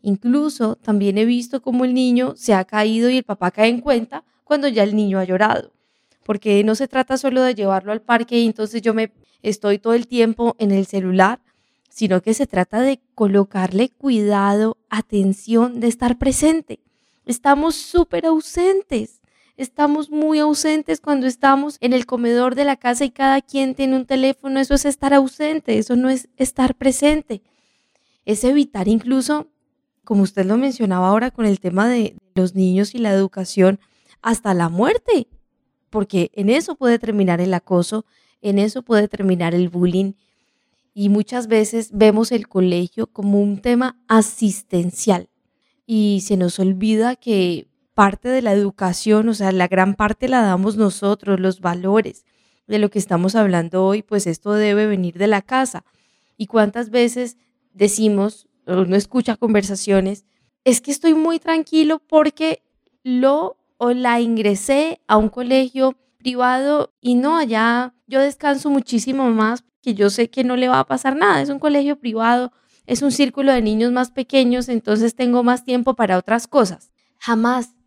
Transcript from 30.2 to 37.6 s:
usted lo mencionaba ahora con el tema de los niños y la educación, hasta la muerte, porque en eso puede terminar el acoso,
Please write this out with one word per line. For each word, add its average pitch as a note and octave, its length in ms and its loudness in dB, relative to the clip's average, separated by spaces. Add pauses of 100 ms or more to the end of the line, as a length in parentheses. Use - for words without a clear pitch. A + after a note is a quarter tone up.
usted F#3+ 240 0
lo G#3 100 2
mencionaba G#3+ 520 0
ahora A3+ 220 2
con A#3 140 -4
el G3+ 160 0
tema F#3+ 280 0
de A#3+ 280 -2 (180)
los F#3 200 0
niños F#3+ 400 0
y B3 40 -8
la A3 140 0
educación, G3 680 0 (420)
hasta A3 320 -2
la E3+ 140 0
muerte, C#4 600 0 (600)
porque G3 440 -2
en G3+ 160 0
eso D4+ 260 0
puede A#3+ 220 2
terminar G3 420 0
el F#3 120 -2
acoso, F3+ 540 -2 (340)